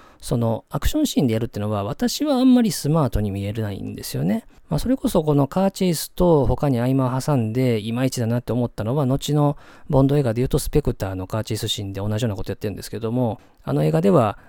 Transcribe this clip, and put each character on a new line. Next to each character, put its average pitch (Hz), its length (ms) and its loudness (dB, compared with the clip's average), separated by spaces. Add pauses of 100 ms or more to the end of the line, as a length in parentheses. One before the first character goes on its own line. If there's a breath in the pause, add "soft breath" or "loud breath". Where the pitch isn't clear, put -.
(220 loud breath)
そ - 160 -2
の 113 320 -2
ア 147 100 -6
ク - 80 0
シ - 80 0
ョ 311 60 2
ン 285 60 2
シ - 140 0
ー - 20 2
ン 131 40 2
で 110 60 2
や 113 60 0
る 117 60 -2
っ - 20 -8
て - 120 -8
い 104 40 -4
う - 20 -4
の 107 60 -2
は、 101 120 -2
私 240 400 -4
は 294 120 0
あ 254 80 2
ん 262 100 8
ま 247 80 6
り 220 100 2
ス - 180 -4
マ 156 160 4
ー 117 40 0
ト 107 120 0
に 101 100 -2
見 98 120 -4
え 101 100 -4
な 110 180 -4
い 98 100 -10
ん 104 140 -10
で - 80 -12
す - 140 -8
よ 135 60 -2
ね。 214 220 -2 (240 soft breath)
ま 160 60 -2
あ、 147 40 0
そ 226 100 -4
れ 269 80 2
こ - 100 -4
そ 180 160 2
こ 151 100 2
の 143 140 4
カ 190 200 0
ー 196 40 0
チ - 140 -2
ェ - 40 2
イ 165 60 0
ス - 160 -8
と 165 340 4
他 127 220 2
に 123 120 2
合 127 140 2
間 131 220 0
を 131 60 -2
挟 147 160 0
ん 110 160 0
で 123 260 2
い 110 140 -4
ま 123 100 0
い 131 80 0
ち - 80 -6
だ 113 80 0
な 120 120 0
っ - 20 -4
て - 100 -6
思 120 140 0
っ - 40 -4
た - 140 -8
の 113 120 -2
は、 147 100 0
後 131 280 -2
の 147 240 2 (320 loud breath)
ボ 135 120 4
ン 139 60 6
ド 143 100 4
映 143 60 2
画 113 100 0
で 120 80 -2
言 131 60 0
う - 20 -4
と 151 100 2
ス - 100 -4
ペ 151 120 2
ク 123 120 0
タ 98 180 -4
ー - 20 -8
の 92 120 -6
カ 110 140 -4
ー 107 40 -4
チ - 100 -6
ェ - 20 -2
イ 104 40 -4
ス 107 100 -4
シ - 140 -4
ー - 20 -6
ン 98 80 -8
で 98 80 -6
同 107 160 -2
じ 120 80 0
よ - 20 0
う - 20 0
な 101 60 -2
こ 110 80 -6
と - 80 -6
や 95 40 -4
っ - 20 -20
て 110 100 -6
る 98 60 -4
ん - 20 -8
で 92 80 -14
す - 80 -12
け 107 80 -8
ど 113 120 -4
も、 120 280 0 (240 soft breath)
あ 135 80 -6
の 143 120 0
映 156 80 2
画 160 100 2
で 196 80 4
は 123 280 2 (120 loud breath)